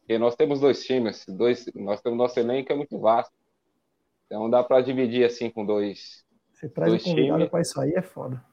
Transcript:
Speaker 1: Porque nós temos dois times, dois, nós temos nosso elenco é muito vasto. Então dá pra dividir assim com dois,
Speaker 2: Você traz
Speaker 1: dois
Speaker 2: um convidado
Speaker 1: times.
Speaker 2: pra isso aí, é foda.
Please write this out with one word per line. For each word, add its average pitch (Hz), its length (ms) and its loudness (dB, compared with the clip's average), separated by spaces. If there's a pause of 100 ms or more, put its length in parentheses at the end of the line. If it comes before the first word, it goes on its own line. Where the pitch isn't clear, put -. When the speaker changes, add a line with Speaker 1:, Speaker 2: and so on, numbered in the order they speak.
Speaker 1:
Porque 113 180 -2
nós 120 180 2
temos 143 240 0
dois 135 240 2
times, 123 440 -2
dois, 113 460 -2
nós 101 260 -6
temos 117 180 -4
nosso 123 200 0
elenco 127 340 -2
é 143 40 0
muito 143 220 -8
vasto. 113 340 2 (960)
Então 107 240 -6
dá 123 120 4
pra 131 180 4
dividir 123 440 2
assim 117 260 -2
com 113 160 -8
dois, 101 580 -4 (280)
Speaker 2:
Você - 160 -14
traz 165 240 0
Speaker 1:
dois 175 140 0
Speaker 2:
um 180 40 -2
convidado 151 280 2
Speaker 1:
times. - 120 2
Speaker 2:
pra 170 100 0
isso 165 200 -4
aí, 139 140 0
é 180 80 0
foda. 131 380 -10 (120)